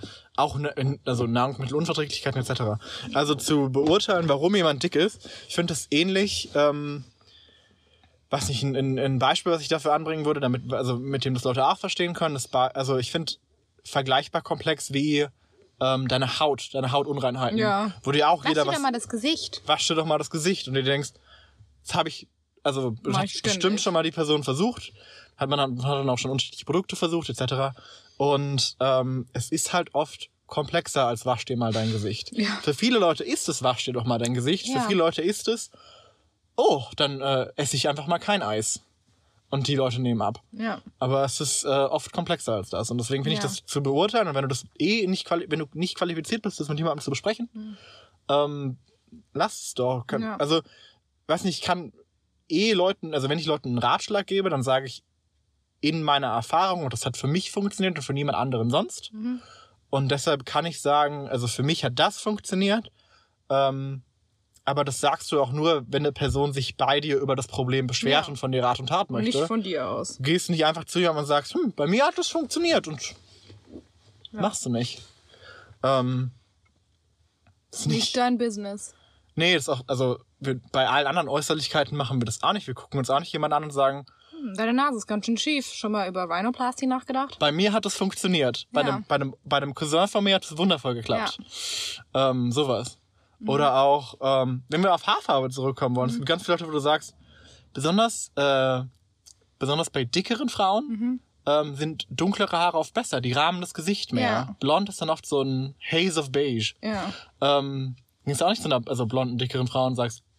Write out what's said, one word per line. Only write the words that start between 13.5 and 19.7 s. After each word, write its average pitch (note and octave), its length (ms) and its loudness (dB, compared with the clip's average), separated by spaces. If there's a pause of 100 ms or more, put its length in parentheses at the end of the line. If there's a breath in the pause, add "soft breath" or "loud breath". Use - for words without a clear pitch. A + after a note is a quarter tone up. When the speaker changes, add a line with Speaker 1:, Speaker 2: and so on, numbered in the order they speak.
Speaker 1:
vergleichbar C#3 580 0
komplex D#3 500 -4
wie, D3 340 2 (540 soft breath)
ähm, C3 280 0
deine B2+ 320 0
Haut, D3 320 0
deine C3 200 -2
Hautunreinheiten. C#3 640 0
Speaker 2:
Ja. G#3 340 0 (100)
Speaker 1:
Wo C#3 100 -2
dir D3 180 6
auch E3+ 120 4
Speaker 2:
Wasch - 60 0
Speaker 1:
jeder D3+ 140 4
Speaker 2:
dir C#3+ 60 2
doch - 80 2
Speaker 1:
was C#4+ 60 -2
Speaker 2:
mal C4+ 100 0
das A#3+ 160 -6
Gesicht. B3+ 580 -4
Speaker 1:
Wasch D3+ 200 2